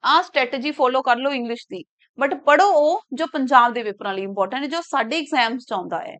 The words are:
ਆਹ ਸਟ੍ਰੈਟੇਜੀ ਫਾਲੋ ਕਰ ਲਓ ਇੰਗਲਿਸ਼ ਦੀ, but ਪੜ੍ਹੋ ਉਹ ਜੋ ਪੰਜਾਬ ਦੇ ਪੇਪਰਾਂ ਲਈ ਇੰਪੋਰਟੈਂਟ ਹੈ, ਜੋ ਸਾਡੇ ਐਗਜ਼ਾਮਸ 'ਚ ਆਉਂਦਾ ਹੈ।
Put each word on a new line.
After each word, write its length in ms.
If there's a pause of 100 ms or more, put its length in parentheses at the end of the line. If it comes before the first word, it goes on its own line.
ਆਹ 180
ਸਟ੍ਰੈਟੇਜੀ 480
ਫਾਲੋ 320
ਕਰ 140
ਲਓ 160
ਇੰਗਲਿਸ਼ 380
ਦੀ, 140 (380)
but 180
ਪੜ੍ਹੋ 260
ਉਹ 340 (120)
ਜੋ 140
ਪੰਜਾਬ 460
ਦੇ 100
ਪੇਪਰਾਂ 320
ਲਈ 80
ਇੰਪੋਰਟੈਂਟ 400
ਹੈ, 60
ਜੋ 120
ਸਾਡੇ 380
ਐਗਜ਼ਾਮਸ 460
'ਚ 80
ਆਉਂਦਾ 260
ਹੈ। 220